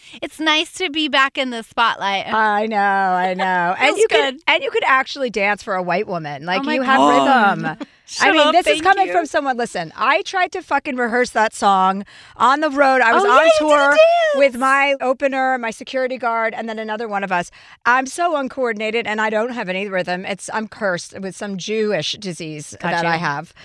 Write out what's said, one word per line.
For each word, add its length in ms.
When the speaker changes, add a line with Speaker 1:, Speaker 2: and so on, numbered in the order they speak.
Speaker 1:
it's 180
nice 340
to 160
be 180
back 300
in 140
the 120
spotlight. 640
Speaker 2:
I 380
know, 120
I 580
know. 400
Speaker 1:
<laughs> 40
Speaker 2:
And 160
Speaker 1:
Feels 40
Speaker 2:
you 100
could, 260
Speaker 1:
good. 120
Speaker 2:
and 160
you 80
could 140
actually 440
dance 340
for 120
a 80
white 240
woman. 380
Like, 160
Speaker 1:
Oh 20
my 100
Speaker 2:
you 80
have 160
Speaker 1:
God. 640
Speaker 2:
rhythm. 320
Speaker 1:
<laughs> 40
Speaker 2:
I 40
Speaker 1:
Shut 80
Speaker 2:
mean, 140
Speaker 1:
up, 60
Speaker 2:
this 120
is 80
Speaker 1:
thank 100
Speaker 2:
coming 240
Speaker 1:
you. 60
Speaker 2:
from 140
someone, 280
listen, 400
I 280
tried 300
to 100
fucking 320
rehearse 360
that 220
song 520
on 220
the 120
road. 300
I 120
was 100
Speaker 1:
Oh, 60
Speaker 2:
on 80
Speaker 1:
yeah, 60
you 80
did 40
a 40
Speaker 2:
tour 200
Speaker 1:
dance. 100
Speaker 2:
with 220
my 420
opener, 600
my 100
security 480
guard, 380
and 120
then 120
another 280
one 160
of 80
us. 200
I'm 220
so 280
uncoordinated, 680
and 160
I 80
don't 220
have 180
any 180
rhythm. 380
It's, 260
I'm 160
cursed 520
with 160
some 220
Jewish 560
disease 640
Speaker 1:
Got 120
Speaker 2:
that 120
Speaker 1:
you. 60
Speaker 2:
I 80
have. 360